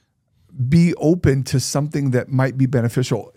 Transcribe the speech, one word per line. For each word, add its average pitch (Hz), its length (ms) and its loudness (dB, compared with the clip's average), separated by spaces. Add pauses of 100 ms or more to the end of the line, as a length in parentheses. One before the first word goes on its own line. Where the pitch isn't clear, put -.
(680)
be 170 260 4
open 143 500 2
to 135 160 -2
something 143 500 -2
that 123 200 -2
might 131 280 0
be 131 80 4
beneficial? 120 720 -2